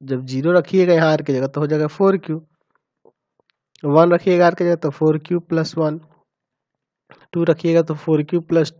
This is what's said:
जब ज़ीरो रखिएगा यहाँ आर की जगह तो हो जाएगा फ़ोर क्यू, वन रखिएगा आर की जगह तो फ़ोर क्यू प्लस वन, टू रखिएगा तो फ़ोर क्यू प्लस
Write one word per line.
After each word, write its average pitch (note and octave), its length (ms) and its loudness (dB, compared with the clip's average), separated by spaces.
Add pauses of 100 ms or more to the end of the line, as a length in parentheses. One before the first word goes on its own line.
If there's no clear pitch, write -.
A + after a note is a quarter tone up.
जब C3 240 -8
ज़ीरो C3 260 -4
रखिएगा F3+ 420 2
यहाँ D#3+ 180 2
आर D3+ 100 0
की D3 100 -4
जगह C3 140 -2
तो C#3 140 -6
हो D3+ 60 -2
जाएगा D3+ 220 -2
फ़ोर G3 300 0
क्यू, D#3+ 220 -10 (1400)
वन D#3 300 4
रखिएगा F3 340 2
आर E3+ 80 2
की F3 100 -4
जगह F3 120 0
तो E3 160 -6
फ़ोर D#3 280 0
क्यू F3 220 -6
प्लस D#3+ 360 -4
वन, D#3 220 -2 (1300)
टू E3+ 120 -2
रखिएगा E3 380 2
तो D#3+ 140 -4
फ़ोर D3+ 260 0
क्यू E3+ 200 -4
प्लस E3 380 -2